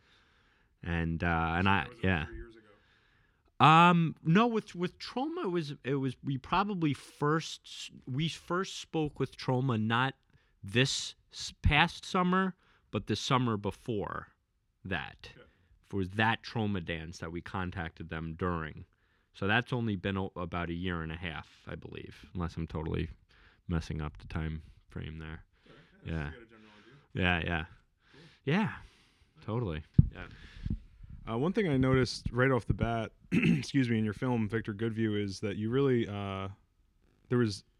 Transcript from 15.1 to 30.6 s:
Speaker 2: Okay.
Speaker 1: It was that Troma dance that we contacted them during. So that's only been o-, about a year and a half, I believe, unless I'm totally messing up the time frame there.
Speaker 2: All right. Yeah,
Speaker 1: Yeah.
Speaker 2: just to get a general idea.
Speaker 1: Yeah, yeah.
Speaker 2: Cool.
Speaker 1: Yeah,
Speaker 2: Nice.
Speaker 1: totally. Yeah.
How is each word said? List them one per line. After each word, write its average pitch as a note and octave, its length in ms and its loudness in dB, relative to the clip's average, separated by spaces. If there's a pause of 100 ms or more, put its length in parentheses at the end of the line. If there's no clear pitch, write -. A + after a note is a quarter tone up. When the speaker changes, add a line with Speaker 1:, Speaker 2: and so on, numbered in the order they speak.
Speaker 2:
Okay. - 60 -20 (500)
Speaker 1:
It G#2 40 -4
was F#2+ 160 -2
that A2 320 2
Troma G#2 420 -2
dance E2 340 -6
that E2 120 -8
we E2+ 100 -6
contacted F2 680 -6
them D#2+ 280 -6
during. E2 480 -4 (480)
So G2 140 -4
that's A#2 260 0
only A#2 220 0
been F#2+ 220 -2
o-, F#2+ 180 -2
about F2 340 -4
a F2 40 -4
year F2 280 -4
and D#2+ 100 -6
a D#2+ 60 -8
half, D#2 300 -10 (200)
I E2+ 80 -10
believe, - 500 -14 (100)
unless E2+ 220 -4
I'm E2 100 -4
totally E2+ 420 -4 (580)
messing E2 340 -2
up D2+ 180 -8
the - 80 -16
time D#2+ 340 -6 (260)
frame E2 320 -12
there. D#2+ 240 -14 (240)
Speaker 2:
All - 60 -20
right. - 320 -20
Yeah, E2 80 -6
Speaker 1:
Yeah. D#2+ 120 -2
Speaker 2:
just D2 80 -8
to A#2+ 60 -18
get - 40 -20
a - 60 -20
general - 220 -20 (680)
idea. E2+ 60 -4
Speaker 1:
Yeah, F2+ 120 -2
yeah. D#2+ 80 -4 (460)
Speaker 2:
Cool. - 100 -20 (240)
Speaker 1:
Yeah, E3+ 180 2
Speaker 2:
Nice. - 840 -12
Speaker 1:
totally. G#2 360 -2 (320)
Yeah. F#2 80 -12 (1080)